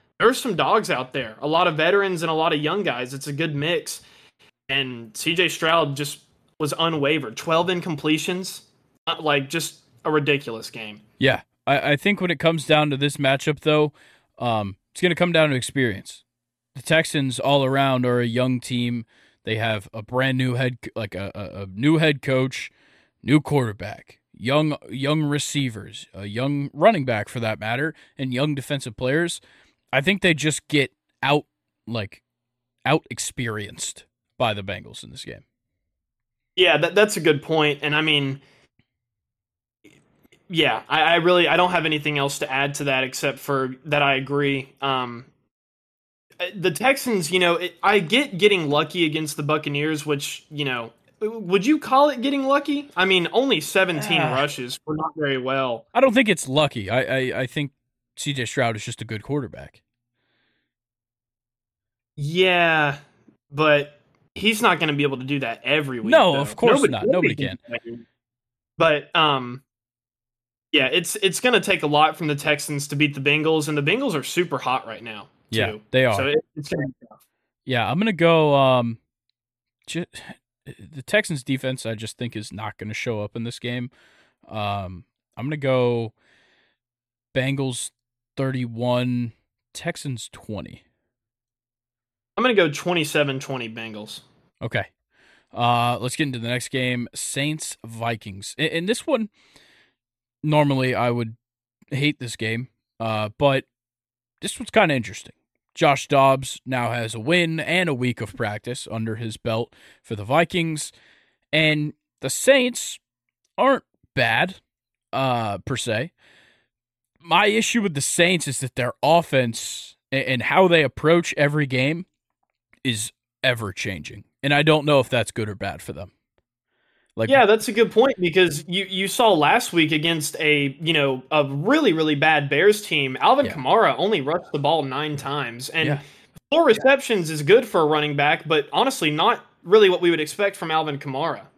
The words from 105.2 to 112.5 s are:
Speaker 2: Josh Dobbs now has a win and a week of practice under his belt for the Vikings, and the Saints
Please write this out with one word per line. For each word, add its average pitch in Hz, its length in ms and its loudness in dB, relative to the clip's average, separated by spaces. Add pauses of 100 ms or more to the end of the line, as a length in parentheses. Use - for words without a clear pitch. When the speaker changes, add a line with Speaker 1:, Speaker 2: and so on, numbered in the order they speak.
Speaker 2:
Josh 147 340 2
Dobbs 135 580 4
now 123 260 -2
has 113 220 -6
a 117 60 -8
win 165 400 0
and 170 280 0
a 147 60 -2
week 123 260 -2
of 107 160 -10
practice 107 540 -8
under 110 260 -4
his 113 200 -10
belt 117 380 -4 (280)
for - 140 -10
the 101 80 -10
Vikings, 160 680 -2 (600)
and 151 400 2 (280)
the 131 100 -4
Saints - 680 2 (600)